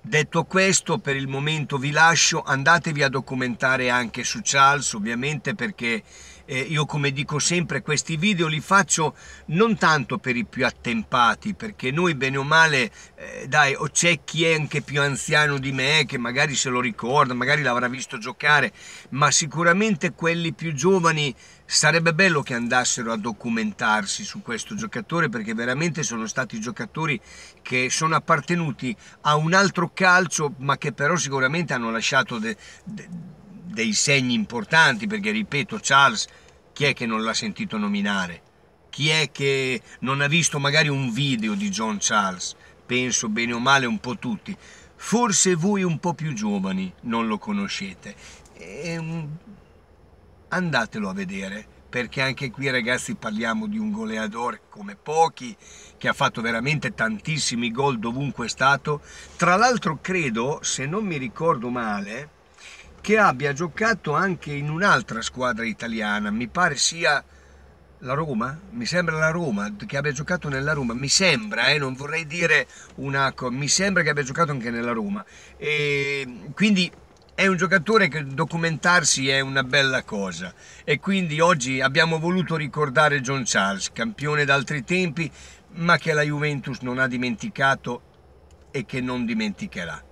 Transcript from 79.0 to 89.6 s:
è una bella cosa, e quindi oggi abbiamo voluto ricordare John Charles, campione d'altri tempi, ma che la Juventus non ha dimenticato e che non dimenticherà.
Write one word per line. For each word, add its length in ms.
è 100
una 240
bella 400
cosa, 500
e 140
quindi 420
oggi 400
abbiamo 380
voluto 380
ricordare 640
John 260
Charles, 460
campione 520
d'altri 380
tempi, 480
ma 240
che 140
la 100
Juventus 580
non 180
ha 80
dimenticato 960
e 120
che 160
non 240
dimenticherà. 880